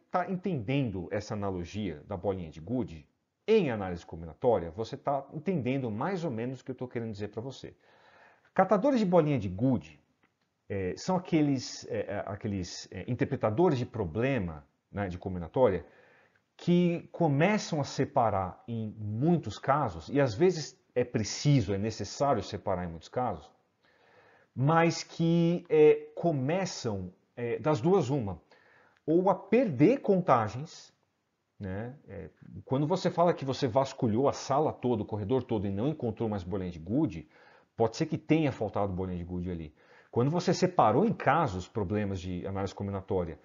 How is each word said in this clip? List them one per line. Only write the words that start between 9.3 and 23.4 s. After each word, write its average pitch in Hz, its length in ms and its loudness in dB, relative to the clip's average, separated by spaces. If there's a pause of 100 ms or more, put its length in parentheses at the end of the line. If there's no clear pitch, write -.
de 98 100 -4
gude 104 500 0 (720)
é, 92 220 -2
são 185 220 -2
aqueles, 151 720 0
é, 110 100 -4
é, 101 260 -6
aqueles, 98 680 -6
é, 92 200 -12
interpretadores 127 680 2
de 120 80 -2
problema, 98 800 -4 (240)
né, 98 200 -4
de 87 80 -8
combinatória, 92 680 0 (680)
que 175 560 2
começam 165 720 0
a - 20 -4
separar 104 840 0
em 110 320 -8
muitos 110 600 0
casos, 131 480 0
e 135 140 2
às 123 120 2
vezes 160 460 0 (160)
é 123 80 4
preciso, 117 680 2
é 98 40 0
necessário 110 640 -2
separar 92 440 -4
em 87 40 -6
muitos 82 200 -12
casos, 110 420 -4 (1040)